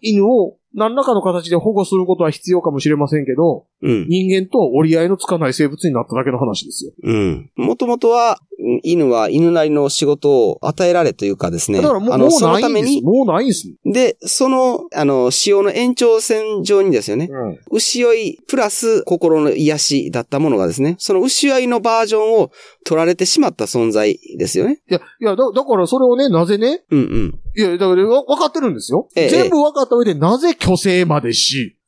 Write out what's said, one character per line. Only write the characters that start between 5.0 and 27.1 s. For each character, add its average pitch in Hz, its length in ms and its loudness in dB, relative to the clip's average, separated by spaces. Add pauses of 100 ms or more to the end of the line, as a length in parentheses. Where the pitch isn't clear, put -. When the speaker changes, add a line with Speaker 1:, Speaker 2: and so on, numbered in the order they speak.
Speaker 1:
い 175 60 0
の 196 60 0
つ - 100 -10
か 180 120 -2
な 160 100 -2
い 127 60 -2
生 147 140 0
物 139 160 -6
に 160 100 0
な 120 80 -2
っ - 80 -6
た 110 60 -6
だ 127 80 -2
け 131 80 -2
の 127 80 -4
話 113 260 -4
で - 60 -16
す - 140 -10
よ。 - 60 -14 (120)
Speaker 2:
う 113 100 -2
ん。 95 420 -2
も - 200 -2
と 247 120 -2
も 240 100 0
と 240 120 2
は、 233 300 2 (440)
犬 160 260 2
は 113 200 0
犬 165 220 2
な 160 140 2
り 156 40 0
の 147 200 0
仕 - 160 -2
事 143 440 2
を - 160 -6
与 156 200 -2
え 175 80 4
ら 175 100 2
れ 131 100 0
と - 120 -6
い 101 40 0
う 98 80 -4
か 175 140 -4
で 170 80 -6
す - 120 -4
ね。 - 100 2
Speaker 1:
だ 302 80 2
か 269 40 2
ら 202 60 0
も 220 120 -2
う、 - 20 0
Speaker 2:
あ 254 40 0
の、 262 80 4
Speaker 1:
も - 20 6
う - 20 6
な - 0 -
い - 0 -
ん - 0 -
で 330 60 4
す。 294 40 4
Speaker 2:
そ 185 80 2
の 175 140 2
た 262 80 0
め 226 120 0
に。 277 220 0
Speaker 1:
も 220 200 2
う - 40 0
な 180 140 0
い 262 40 -2
ん - 40 -2
で 208 40 0
す。 - 140 -8 (180)
Speaker 2:
で、 233 360 0
そ - 280 -2
の、 262 440 0
あ 151 120 -2
の、 131 240 2
使 - 220 0
用 196 100 4
の 202 100 0
延 247 220 0
長 233 260 4
線 220 440 -4
上 196 180 2
に 196 100 2
で 117 100 2
す 104 100 -8
よ 104 60 -2
ね。 165 120 -4
Speaker 1:
う 127 200 -8
ん。 87 100 -12 (100)
Speaker 2:
牛 240 340 -2
追 233 100 2
い 220 340 -4
プ - 80 -2
ラ 233 140 0
ス 226 340 -2
心 165 380 0
の 147 120 0
癒 151 240 0
し 139 340 -2
だ 123 100 -4
っ - 40 -8
た 139 140 -4
も 156 100 0
の 120 80 0
が 95 100 0
で 82 60 -4
す 135 80 -4
ね、 156 160 0
そ - 160 -4
の 185 80 2
牛 269 300 0
追 262 140 2
い - 20 -2
の 240 120 0
バ 226 240 0
ー - 20 -2
ジ 214 100 -2
ョ 214 40 2
ン 220 220 2
を - 100 -2 (340)
取 160 120 0
ら 165 80 2
れ 175 100 2
て 185 100 -2
し - 140 0
ま 269 100 4
っ - 40 -14
た 110 120 -6
存 113 260 -2
在 107 260 2 (200)
で 95 100 -2
す - 100 -4
よ 92 80 0
ね。 277 240 -2
Speaker 1:
い - 40 0
や、 - 80 -2 (200)
い 226 40 -4
や、 202 100 0
だ、 247 180 0
だ 254 100 0
か 262 140 0
ら 180 80 2
そ 247 140 0
れ 262 60 4
を 247 100 4
ね、 269 140 2
な 170 160 2
ぜ 202 120 0
ね。 262 320 -2
Speaker 2:
う 156 60 0
ん、 143 40 4
う - 40 2
ん。 - 360 -2 (180)